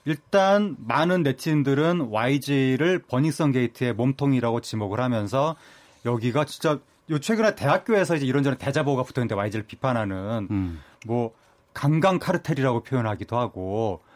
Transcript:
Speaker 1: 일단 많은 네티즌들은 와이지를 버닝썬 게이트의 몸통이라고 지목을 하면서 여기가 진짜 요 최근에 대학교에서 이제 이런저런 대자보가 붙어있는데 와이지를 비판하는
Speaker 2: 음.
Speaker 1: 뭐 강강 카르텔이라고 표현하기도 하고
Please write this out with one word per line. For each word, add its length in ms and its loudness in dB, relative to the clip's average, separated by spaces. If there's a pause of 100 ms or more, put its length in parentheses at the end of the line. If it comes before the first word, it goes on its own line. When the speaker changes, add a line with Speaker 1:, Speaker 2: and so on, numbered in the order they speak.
Speaker 1:
일단 760 2
많은 420 2
네티즌들은 880 2
와이지를 960 0
버닝썬 460 0
게이트의 420 0
몸통이라고 680 0
지목을 400 -4
하면서 540 0 (500)
여기가 420 0
진짜 320 -2 (320)
요 80 2
최근에 360 2
대학교에서 600 2
이제 100 0
이런저런 320 2
대자보가 460 0
붙어있는데 300 -4
와이지를 320 -2
비판하는 840 -4
Speaker 2:
음. 300 -2 (260)
Speaker 1:
뭐 260 -2 (420)
강강 440 2
카르텔이라고 640 0
표현하기도 560 -4
하고 640 -4 (160)